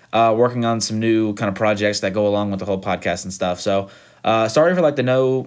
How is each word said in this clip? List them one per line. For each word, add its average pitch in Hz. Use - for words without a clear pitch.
uh, 113
working 120
on 113
some 110
new 110
kinda 104
projects 104
that 98
go 104
along 104
with 95
the 92
whole 95
podcast 90
and 92
stuff. 90
So, 98
uh, 113
sorry 165
for, 180
like, 147
the 127
no 131